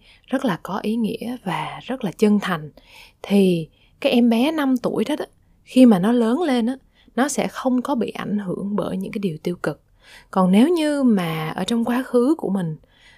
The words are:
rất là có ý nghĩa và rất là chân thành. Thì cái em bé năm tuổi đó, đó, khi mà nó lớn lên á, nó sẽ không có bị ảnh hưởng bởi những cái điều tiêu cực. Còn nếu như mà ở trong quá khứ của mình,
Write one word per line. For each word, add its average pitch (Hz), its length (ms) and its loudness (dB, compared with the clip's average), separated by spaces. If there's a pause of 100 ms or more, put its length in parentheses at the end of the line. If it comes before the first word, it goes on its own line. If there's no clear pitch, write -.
(280)
rất 277 180 -2
là 175 180 -2
có 180 160 -8
ý 214 160 -4
nghĩa 233 480 -4
và 151 400 -6
rất 262 200 -10
là 170 80 -4
chân 208 280 2
thành. 160 320 -6 (500)
Thì 185 460 2 (340)
cái 277 100 0
em 240 180 4
bé 240 220 2
năm 269 260 0
tuổi - 280 -2
đó, 302 100 -4
đó, - 100 -6 (380)
khi 254 220 6
mà 214 140 8
nó 208 120 0
lớn 247 300 2
lên 247 240 0
á, 262 100 -4 (400)
nó 262 120 0
sẽ 208 200 -2
không 254 340 -2
có 277 140 -2
bị 214 140 -2
ảnh - 280 -6
hưởng 202 380 -6
bởi 185 220 -4
những 196 140 -8
cái 214 80 -8
điều 175 240 -4
tiêu 175 120 -4
cực. - 260 -8 (500)
Còn 185 200 2
nếu 220 160 6
như 302 360 0
mà 175 460 0
ở - 140 -6
trong 233 220 -2
quá 247 180 -2
khứ 254 340 2
của - 120 -6
mình, 175 280 -4 (400)